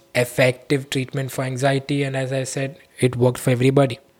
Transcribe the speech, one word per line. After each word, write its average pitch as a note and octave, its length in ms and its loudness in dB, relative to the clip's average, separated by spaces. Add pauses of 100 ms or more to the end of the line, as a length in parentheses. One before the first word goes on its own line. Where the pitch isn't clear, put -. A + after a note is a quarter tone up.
(140)
effective C3 720 0
treatment C3 420 -4
for C3+ 140 -6
anxiety. C3+ 580 -2
And C3+ 140 -4
as C3 160 -4
I C3+ 120 -4
said, C3+ 340 -8 (200)
it B2 160 2
worked B2 240 2
for - 120 0
everybody. C3 480 4 (220)